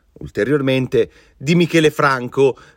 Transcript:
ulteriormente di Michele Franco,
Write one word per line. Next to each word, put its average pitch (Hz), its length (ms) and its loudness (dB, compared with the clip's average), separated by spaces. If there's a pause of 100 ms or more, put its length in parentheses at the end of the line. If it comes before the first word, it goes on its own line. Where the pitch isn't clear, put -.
(200)
ulteriormente 127 920 -2 (260)
di 143 180 -2
Michele 165 380 2
Franco, 135 680 0 (180)